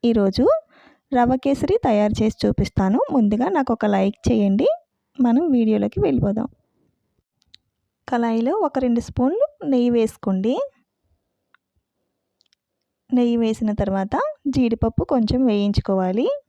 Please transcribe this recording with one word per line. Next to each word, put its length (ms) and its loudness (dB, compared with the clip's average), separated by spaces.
ఈరోజు 360 2
రవ్వ 260 2
కేసరి 320 0
తయారు 340 2
చేసి 220 0
చూపిస్తాను. 560 0
ముందుగా 320 2
నాకు 180 -2
ఒక 180 -4
లైక్ 240 0
చేయండి. 400 2
మనం 180 2
వీడియోలోకి 520 0
వెళ్ళిపోదాం. 420 0
కళాయిలో 440 -2
ఒక 180 -4
రెండు 220 0
స్పూన్లు 380 0
నెయ్యి 240 2
వేసుకోండి. 580 -2
నెయ్యి 240 2
వేసిన 380 -2
తర్వాత 360 -2
జీడిపప్పు 560 0
కొంచెం 260 0
వేయించుకోవాలి. 760 0